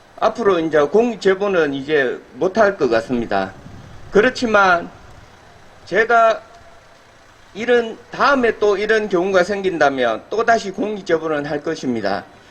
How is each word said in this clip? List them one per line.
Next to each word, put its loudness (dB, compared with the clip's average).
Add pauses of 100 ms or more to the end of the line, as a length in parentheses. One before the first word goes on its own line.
(220)
앞으로 -2
이제 0
공익 0
제보는 0
이제 -2 (140)
못할 0
것 0
같습니다. -2 (560)
그렇지만 2 (960)
제가 2 (1120)
이런, 0 (140)
다음에 2
또 2
이런 0
경우가 2
생긴다면 0
또다시 0
공익 -6
제보는 -2
할 -6
것입니다. -4 (260)